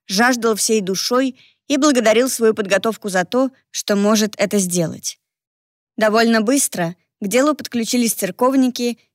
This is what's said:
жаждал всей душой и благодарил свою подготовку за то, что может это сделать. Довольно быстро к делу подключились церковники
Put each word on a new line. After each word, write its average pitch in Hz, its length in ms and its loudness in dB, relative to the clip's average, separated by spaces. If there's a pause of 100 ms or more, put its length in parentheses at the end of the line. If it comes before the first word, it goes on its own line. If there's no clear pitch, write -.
жаждал 233 480 0
всей 220 240 0
душой 240 580 -2 (300)
и 277 80 -2
благодарил 254 540 2
свою 220 240 2
подготовку 208 560 -4
за 180 160 0
то, 254 260 -2 (180)
что - 280 -2
может 208 400 2
это 202 220 0
сделать. 175 600 -4 (800)
Довольно 226 400 4
быстро 202 560 -2 (240)
к 202 80 -6
делу 262 280 2
подключились 233 580 -2
церковники 247 840 0 (160)